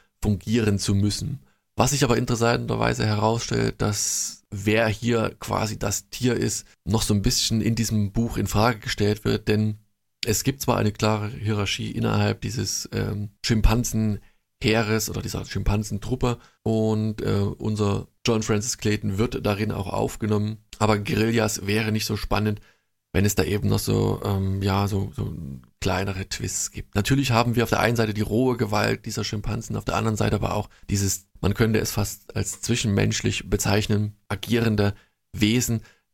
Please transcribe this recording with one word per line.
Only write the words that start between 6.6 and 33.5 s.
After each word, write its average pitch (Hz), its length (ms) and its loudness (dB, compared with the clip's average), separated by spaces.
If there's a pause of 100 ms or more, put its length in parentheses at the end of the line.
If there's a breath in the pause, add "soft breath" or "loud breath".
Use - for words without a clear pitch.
noch 104 160 2
so - 120 2
ein 101 100 2
bisschen 113 380 2
in 113 140 2
diesem 107 360 0
Buch 117 260 -2
in 107 100 0
Frage 110 320 2
gestellt 104 460 -2
wird, 110 220 0
denn 107 320 2 (440)
es - 200 0
gibt - 180 -2
zwar 117 160 2
eine 104 140 2
klare 107 380 0
Hierarchie 104 600 -4
innerhalb 107 500 0
dieses, 107 520 -4
ähm, 101 380 -4 (120)
Schimpansenheeres 110 1700 0
oder - 140 -6
dieser 101 220 -6
Schimpansentruppe 107 920 -2 (240 loud breath)
und, 110 600 0
äh, 104 180 0 (180)
unser 104 500 0 (160)
John 110 200 2
Francis 110 340 -2
Clayton 107 400 -2
wird - 260 -2
darin 104 280 0
auch 95 160 -4
aufgenommen, 107 720 -2 (200)
aber 107 220 4
Guerillas 107 680 0
wäre 107 260 0
nicht 107 140 0
so 107 120 -2
spannend, 104 440 0 (520 soft breath)
wenn 98 120 4
es 101 100 0
da 90 80 2
eben 101 240 0
noch 104 120 2
so, 104 440 0
ähm, 98 380 0
ja, 98 260 2
so, 101 280 -4
so 98 200 -6 (460)
kleinere 95 480 -2
Twists - 420 -6
gibt. - 220 -12
Natürlich 135 380 2
haben 120 240 2
wir 120 80 4
auf 110 60 -2
der 101 100 2
einen 117 180 2
Seite 110 160 2
die 104 80 -2
rohe 120 340 2
Gewalt 110 520 0
dieser 110 160 -6
Schimpansen, 107 520 -4
auf 107 100 -6
der - 100 -2
anderen 110 220 0
Seite 107 180 2
aber 101 180 -2
auch 107 160 -4 (200 soft breath)
dieses, 98 360 -2 (160)
man 98 140 2
könnte 110 240 2
es - 120 -2
fast - 440 -4
als - 260 -6
zwischenmenschlich 107 880 0
bezeichnen, 104 680 0 (140)